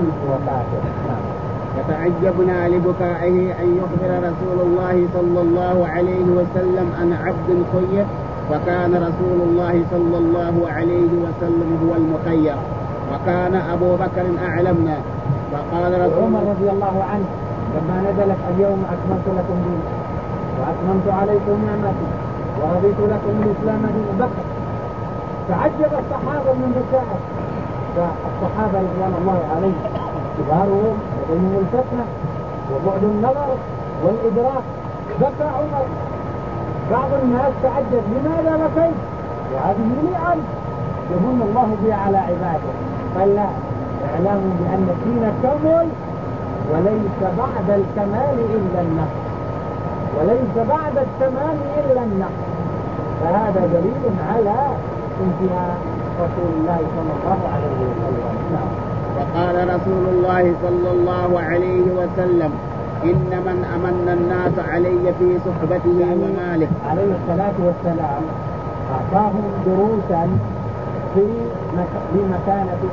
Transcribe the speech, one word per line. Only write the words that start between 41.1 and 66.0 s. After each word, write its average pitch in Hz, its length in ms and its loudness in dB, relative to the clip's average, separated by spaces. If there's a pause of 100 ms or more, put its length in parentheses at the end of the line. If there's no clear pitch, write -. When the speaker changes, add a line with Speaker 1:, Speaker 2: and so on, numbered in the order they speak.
Speaker 1:
يمن 233 280 2 (100)
الله 233 180 4 (160)
بها 214 120 4 (100)
على 196 120 4
عباده". 175 540 0 (480)
قال: 202 160 4
"لا، 202 140 2 (600)
إعلام 190 320 2 (180)
بأن 180 360 2
الدين 233 280 0 (200)
كمل 311 440 4 (840)
وليس 196 480 0 (180)
بعد 233 300 -2 (120)
الكمال 208 580 0 (180)
إلا 180 260 0
النقص، 160 420 -2 (920)
وليس 214 380 2 (140)
بعد 302 260 0 (120)
التمام 262 500 -2 (200)
إلا 262 260 2
النقص". 190 400 -2 (800)
فهذا 190 400 2 (120)
دليل 254 300 2 (300)
على 214 220 2 (680)
انتهاء 180 540 0 (460)
رسول 170 360 0
الله 170 200 2 (160)
صلى 160 240 -2
الله 185 200 2 (140)
عليه 143 260 0 (100)
وسلم. 120 460 -2 (180)
نعم. - 180 -2 (460)
Speaker 2:
وقال 175 380 0 (200)
رسول 185 280 0 (100)
الله 180 400 4 (100)
صلى 180 280 2
الله 180 480 2 (100)
عليه 180 360 2 (140)
وسلم: 180 520 2 (520)
"إن 359 280 2 (160)
من 180 180 0 (100)
أمن 180 420 0
الناس 175 380 0 (180)
علي 180 460 2
في 180 260 4
صحبته 175 540 2
Speaker 1:
يعني 175 240 2